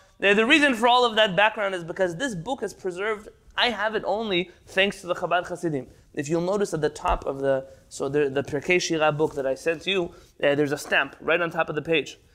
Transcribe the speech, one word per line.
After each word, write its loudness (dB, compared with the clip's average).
Uh, 6
the 6
reason 6
for 2
all 6
of 0
that 2
background 0
is -8
because -2
this -4
book -6
is -8
preserved. -6
I 2
have -2
it -2
only 0
thanks 0
to -12
the 0
Chabad -2
Hasidim. -4
If -6
you'll 2
notice 0
at -2
the 0
top -4
of -6
the, 0
so -6
the, 2
the -2
Pirkei 0
Shira 2
book 0
that -4
I 0
sent -4
you, -2
uh, 4
there's 2
a -2
stamp 0
right 0
on -2
top -2
of -6
the -4
page. -2